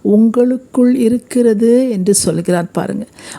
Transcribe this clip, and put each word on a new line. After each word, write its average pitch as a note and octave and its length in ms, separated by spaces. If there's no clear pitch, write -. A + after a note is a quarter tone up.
உங்களுக்குள் B3 920
இருக்கிறது A#3+ 920
என்று G3 240
சொல்கிறார் E3+ 580
பாருங்க. G3+ 340